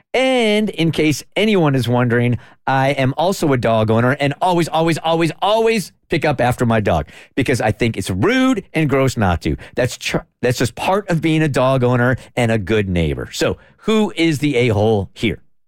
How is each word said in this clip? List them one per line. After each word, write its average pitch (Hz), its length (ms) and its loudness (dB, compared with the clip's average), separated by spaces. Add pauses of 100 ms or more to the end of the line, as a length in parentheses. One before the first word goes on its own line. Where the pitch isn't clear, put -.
(140)
And 233 560 2
in 165 220 -2
case 151 320 0 (120)
anyone 180 400 2
is 127 120 -2
wondering, 120 500 0 (280)
I 135 260 0
am 135 260 -2
also 170 360 0
a 131 40 2
dog 113 340 0
owner 117 280 2
and 143 220 0
always, 175 280 0
always, 160 300 0
always, 165 320 0 (100)
always 226 500 0 (180)
pick 160 140 -2
up 143 160 0
after 123 260 0
my 113 140 2
dog 95 300 0 (260)
because 131 240 0
I 110 120 0
think 117 260 -2
it's 98 120 -6
rude 226 540 0 (100)
and 156 160 0
gross 135 280 0
not 92 240 0
to. 71 160 -4 (180)
That's - 220 -2
tr-, - 200 -6 (240)
that's 123 160 0
just - 180 -2
part 196 340 -2
of 165 120 0
being 160 220 0
a 156 60 0
dog 131 340 2
owner 123 320 2 (220)
and 117 140 2
a 117 60 2
good 104 300 0
neighbor. 78 460 -2
So, 117 240 -2 (200)
who 214 380 0
is 165 240 0
the 147 160 -2
a-hole 107 580 2
here? - 280 -4 (260)